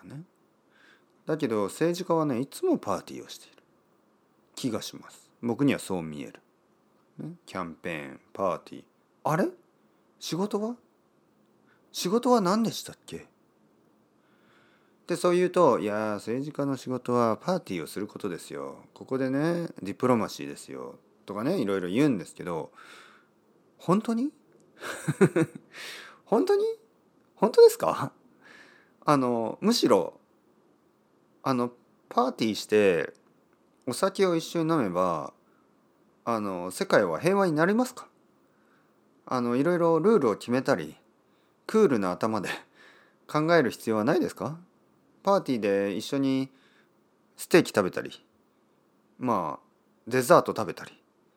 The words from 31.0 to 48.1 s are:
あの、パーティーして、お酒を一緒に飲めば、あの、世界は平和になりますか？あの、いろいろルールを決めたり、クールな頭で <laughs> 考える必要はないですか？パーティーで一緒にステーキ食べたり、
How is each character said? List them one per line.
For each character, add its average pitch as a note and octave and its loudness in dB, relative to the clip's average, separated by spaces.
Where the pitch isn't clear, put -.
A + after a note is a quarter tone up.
あ C3+ 0
の、 B2 -2
パ B3 0
ー B3+ -4
テ - -2
ィ G#2+ 0
ー G2 -2
し - -10
て、 G2 4
お B2 -4
酒 F#3+ 2
を E3+ 2
一 E3 -2
緒 E3+ -4
に D#3 0
飲 E3 2
め G#2+ 0
ば、 E2+ 0
あ A#2 -2
の、 F#2 -6
世 F#3+ -6
界 C3+ 4
は E2 0
平 F3+ 2
和 G3 2
に D#3+ 0
な D#3 2
り G3 2
ま A#3+ 2
す - -14
か？ - -18
あ B2+ -2
の、 A#2+ 0
い C3+ 2
ろ F3 2
い F3 0
ろ E3 4
ル G#3 4
ー - 4
ル B2+ 2
を G2 2
決 - -8
め B2+ 0
た B2+ 2
り、 D#2 -8
ク A3 4
ー F#3+ 8
ル B2+ 4
な F#2 0
頭 A2 -2
で F2+ -6
<laughs> - -20
考 D#3 0
え D#3 8
る G#2+ 0
必 - -6
要 A2 2
は G#2+ 2
な C#3+ 2
い F4+ 2
で C#4+ 0
す - -14
か？ D3 -8
パ G3 2
ー F3 0
テ C#3 -4
ィ - -2
ー - -4
で G2+ 0
一 - -8
緒 C#3 -4
に C3+ -2
ス - -14
テ E3+ 8
ー D3 6
キ - -6
食 G#2 2
べ F2 -2
た - -8
り、 - -14